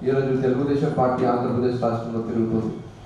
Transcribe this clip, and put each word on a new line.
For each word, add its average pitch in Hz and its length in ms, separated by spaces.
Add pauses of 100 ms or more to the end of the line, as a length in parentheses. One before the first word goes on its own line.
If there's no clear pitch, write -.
ఈరోజు 135 380
తెలుగుదేశం 139 560
పార్టీ 127 280
ఆంధ్రప్రదేశ్ 120 580
రాష్ట్రంలో 113 380
తిరుగుతుంది. 113 520 (320)